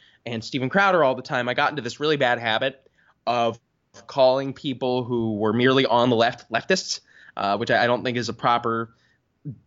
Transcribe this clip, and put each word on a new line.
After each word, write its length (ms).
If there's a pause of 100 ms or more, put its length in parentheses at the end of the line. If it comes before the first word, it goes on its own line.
(240)
and 180
Steven 280
Crowder 340
all 100
the 60
time, 260
I 80
got 160
into 120
this 180
really 160
bad 220
habit 420 (460)
of 340 (460)
calling 480
people 500
who 300
were 180
merely 320
on 240
the 80
left 340
leftists, 500 (360)
uh, 220
which 120
I, 140
I 20
don't 160
think 140
is 140
a 20
proper 640 (720)